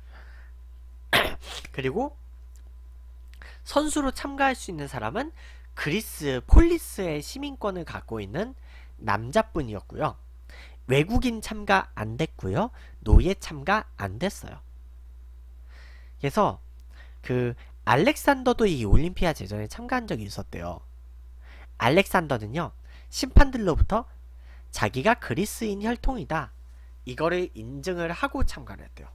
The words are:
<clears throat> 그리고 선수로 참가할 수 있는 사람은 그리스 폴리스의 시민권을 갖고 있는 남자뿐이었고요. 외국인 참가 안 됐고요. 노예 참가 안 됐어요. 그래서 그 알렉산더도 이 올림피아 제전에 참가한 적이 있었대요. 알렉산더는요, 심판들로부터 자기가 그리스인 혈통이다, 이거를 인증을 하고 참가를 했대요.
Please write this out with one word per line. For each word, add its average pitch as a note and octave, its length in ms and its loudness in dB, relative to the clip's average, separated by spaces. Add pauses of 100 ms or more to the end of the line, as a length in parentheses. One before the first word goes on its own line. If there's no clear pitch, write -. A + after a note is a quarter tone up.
(1120)
<clears throat> - 640 -2
그리고 E3 420 -2 (1500)
선수로 D4 460 0
참가할 C#4 440 0
수 - 160 -10
있는 D3 160 -6
사람은 C#3+ 460 -4 (400)
그리스 D3 760 -2
폴리스의 G3 760 6
시민권을 A3 640 -6
갖고 A2 340 -6
있는 D3+ 340 -6 (440)
남자뿐이었고요. A#2 1200 -2 (680)
외국인 G#3+ 540 2
참가 - 540 0
안 A2+ 240 -6
됐고요. D#3+ 520 -2 (300)
노예 C3+ 320 8
참가 F3+ 540 -2 (100)
안 G2 220 -6
됐어요. - 420 -6 (1600)
그래서 C#3 420 2 (640)
그 B2 320 0 (320)
알렉산더도 B3 800 4
이 C#3+ 180 0
올림피아 F3+ 480 6
제전에 G#2+ 340 -6
참가한 A#3+ 400 -4
적이 C3 180 -4
있었대요. - 560 -8 (1000)
알렉산더는요, C#3 960 2 (360)
심판들로부터 B3 960 6 (680)
자기가 C3 440 2
그리스인 G3+ 680 -2
혈통이다, G#3 680 -2 (520)
이거를 E3 500 0
인증을 C#3+ 580 -4
하고 C#4 320 0
참가를 - 400 -2
했대요. - 300 -18